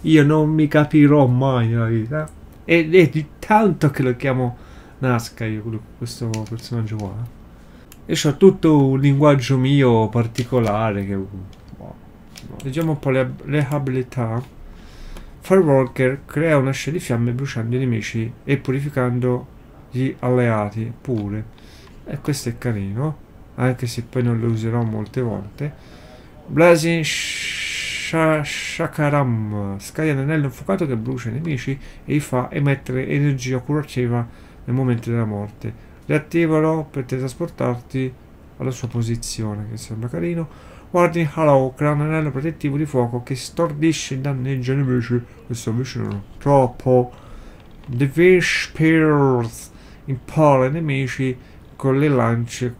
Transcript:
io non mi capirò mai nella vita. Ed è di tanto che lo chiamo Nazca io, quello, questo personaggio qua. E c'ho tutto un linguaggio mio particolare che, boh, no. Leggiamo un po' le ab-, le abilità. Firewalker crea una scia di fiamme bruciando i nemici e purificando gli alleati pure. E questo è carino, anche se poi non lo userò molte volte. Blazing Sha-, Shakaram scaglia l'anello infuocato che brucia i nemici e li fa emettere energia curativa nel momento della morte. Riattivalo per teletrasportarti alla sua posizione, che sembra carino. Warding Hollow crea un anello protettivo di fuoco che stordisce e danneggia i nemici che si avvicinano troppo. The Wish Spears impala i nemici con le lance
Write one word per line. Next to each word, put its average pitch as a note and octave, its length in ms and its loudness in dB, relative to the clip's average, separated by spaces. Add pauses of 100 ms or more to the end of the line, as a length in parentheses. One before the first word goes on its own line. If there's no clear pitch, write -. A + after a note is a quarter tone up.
io D#3 200 6
non D3+ 280 4
mi D#3 180 2
capirò D3 580 6
mai B2 420 2
nella A#2 180 0
vita. A#2 420 -2 (360)
Ed E3 300 2
è F3 140 8
di D3+ 180 -4 (120)
tanto G#3+ 520 4
che B2+ 120 -4
lo B2+ 140 2
chiamo B2+ 400 -2 (420)
Nazca A#2 480 -2
io, G#2+ 160 -6
quello, A2 180 -8 (160)
questo A#2 320 -8 (180)
personaggio A2+ 500 -6
qua. G#2+ 460 -10 (640)
E D#3+ 100 -4
c'ho D3 220 0
tutto D#3+ 480 6
un C3+ 160 2
linguaggio C#3 560 4
mio B2+ 540 4
particolare A2+ 960 0
che, G2 100 -4
boh, G2 120 -6 (500)
no. - 160 -16 (680)
Leggiamo D3+ 280 -2
un C#3+ 80 -2
po' C#3 100 -2
le C3 120 2
ab-, C3 260 -4
le C#3+ 200 0
abilità. C3 760 -4 (1000)
Firewalker C3+ 840 2
crea D3+ 320 2
una C3+ 140 2
scia C#3 180 -6
di F3+ 100 -4
fiamme A#2+ 320 -2
bruciando B2 440 -4
i - 20 0
nemici A#2 520 -2 (140)
e C#3 140 0
purificando B2+ 880 -2 (440)
gli C3 280 -2
alleati A2+ 840 0
pure. G#2+ 440 -4 (600)
E - 140 -10
questo C3+ 320 -4
è A#2 80 -10
carino, A2+ 580 -4 (380)
anche B2+ 320 -2
se A#2 160 -6
poi B2+ 200 -4
non A#2+ 160 0
lo A#2 100 0
userò A2+ 340 -2
molte G#2+ 400 -4
volte. G#2+ 500 -6 (720)
Blazing E3 580 4
Sha-, - 1400 -2
Shakaram A#2 1300 -2
scaglia D#3 340 -4
l'anello C#3+ 340 0
infuocato F#3 400 -4
che B2+ 100 -2
brucia A#2+ 340 -6
i - 20 -6
nemici C#3+ 380 -4 (340)
e C#3+ 80 -4
li D3 80 2
fa B2+ 300 -4
emettere C#3 580 -2
energia C#3 520 0
curativa B2 680 -2 (380)
nel B2 120 -4
momento B2 340 0
della A#2 140 0
morte. G#2+ 680 -8 (140)
Riattivalo D#3 840 0
per C3+ 140 -6
teletrasportarti B2+ 1080 -4 (460)
alla C3 140 -4
sua A#2+ 160 -8
posizione, A2+ 840 -4
che A2 80 -10
sembra A2+ 300 -8
carino. E3+ 640 -6 (180)
Warding E3+ 440 2
Hollow C3+ 400 4
crea D3 180 0
un D3 100 0
anello D#3 280 -2
protettivo C#3+ 460 -4
di D3+ 80 0
fuoco A#2+ 380 0
che C3+ 140 -6
stordisce D#3 800 -2
e C3 40 -4
danneggia C3 560 -2
i - 20 2
nemici B2 440 0 (260)
che B2+ 80 -6
si - 140 -6
avvicinano A2 560 -4 (140)
troppo. C3 720 4 (760)
The C3+ 280 -2
Wish F3 540 4
Spears D3 1040 2 (340)
impala C3+ 640 4
i C3+ 60 0
nemici C3+ 640 -2 (380)
con C3+ 240 0
le D3+ 100 4
lance A#2+ 720 0